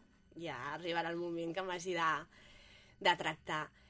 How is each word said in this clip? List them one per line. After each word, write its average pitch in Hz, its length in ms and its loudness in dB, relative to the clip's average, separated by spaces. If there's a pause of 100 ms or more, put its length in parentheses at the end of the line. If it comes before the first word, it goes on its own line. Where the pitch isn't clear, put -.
(380)
ja 156 200 -6 (180)
arribarà 170 340 0
el 170 80 -2
moment 170 380 -2
que 190 100 0
m'hagi 180 320 -2
de, 160 140 4 (880)
de 180 160 6
tractar. 160 460 -2 (260)